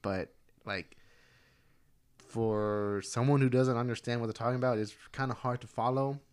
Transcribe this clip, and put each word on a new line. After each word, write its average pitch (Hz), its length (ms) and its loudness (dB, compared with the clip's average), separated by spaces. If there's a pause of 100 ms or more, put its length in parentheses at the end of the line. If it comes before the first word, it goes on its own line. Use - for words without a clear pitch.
but, 95 320 -4 (320)
like, 98 300 -8 (1300)
for 104 760 0
someone 135 360 4
who 131 80 4
doesn't 127 280 4
understand 120 440 -2
what 117 60 -4
they're 110 80 -4
talking 123 220 0
about, 123 220 2
it's 107 160 -4 (180)
kinda 131 220 -4
hard 123 280 -4
to 113 40 -14
follow. 135 540 0 (120)